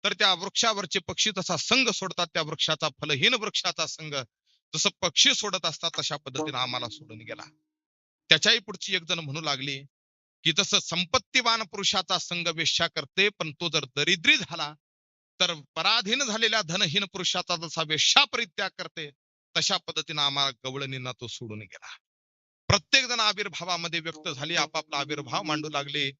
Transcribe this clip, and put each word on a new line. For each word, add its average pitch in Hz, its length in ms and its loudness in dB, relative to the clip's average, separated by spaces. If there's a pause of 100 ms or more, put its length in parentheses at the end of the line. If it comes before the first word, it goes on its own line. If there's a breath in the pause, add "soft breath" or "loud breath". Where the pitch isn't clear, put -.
तर 208 100 0
त्या 196 200 4
वृक्षावरचे 196 640 0
पक्षी 196 380 0
तसा 180 200 -2
संग 254 300 2
सोडतात 180 400 -2
त्या 170 140 -2
वृक्षाचा, 156 480 -2
फलहीन 151 440 2
वृक्षाचा 185 540 -2
संग 151 260 -10 (640)
जसं 175 140 2 (120)
पक्षी 214 320 6
सोडत 190 320 -2
असतात, 165 340 -4
तशा 147 180 -4
पद्धतीनं 139 400 -4
आम्हाला 123 300 -2
सोडून 107 300 -14
गेला. 110 260 -12 (880)
त्याच्याही 208 300 6
पुढची 196 360 -6
एक 170 80 -2
जण 170 160 -4
म्हणू 151 220 -8
लागली 139 420 -4 (600)
की, 165 80 4
"जसं 190 280 2
संपत्तीवान 226 840 0
पुरुषाचा 190 540 -2
संग 175 300 -4
वेश्या 165 400 0
करते, 185 420 0
पण 160 220 -4
तो 170 180 -4
जर 147 160 0 (100)
दरिद्री 180 420 4
झाला, 156 360 -6 (680)
तर 175 140 2 (220)
पराधीन 220 480 2
झालेल्या 220 380 2
धनहीन 185 420 0
पुरुषाचा 180 520 -2
जसा 165 260 -6
वेश्या 156 420 4
परित्याग 208 540 -2
करते, 160 340 -10 (460)
तशा 180 200 2
पद्धतीनं 156 440 -4
आम्हाला 139 480 0
गवळणींना 131 420 -6
तो 123 160 -12
सोडून 110 320 -10
गेला." - 380 -16 (680)
प्रत्येक 254 380 6
जण 233 140 -2
आविर्भावामध्ये 175 800 -2
व्यक्त 160 300 -6
झाली, 151 260 -4
आपापला 151 420 0
आविर्भाव 143 460 -4
मांडू 151 260 -2
लागले. 143 500 -2